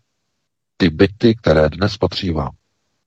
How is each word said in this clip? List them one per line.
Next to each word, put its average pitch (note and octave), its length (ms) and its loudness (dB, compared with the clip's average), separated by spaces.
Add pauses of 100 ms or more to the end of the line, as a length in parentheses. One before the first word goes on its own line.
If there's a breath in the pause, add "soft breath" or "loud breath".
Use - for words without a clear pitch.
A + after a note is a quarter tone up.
(760)
ty F2+ 120 2
byty, G2 460 2
které D#2 340 2
dnes F#2 280 -4
patří F#2 340 -4
vám, D2 200 -4 (560)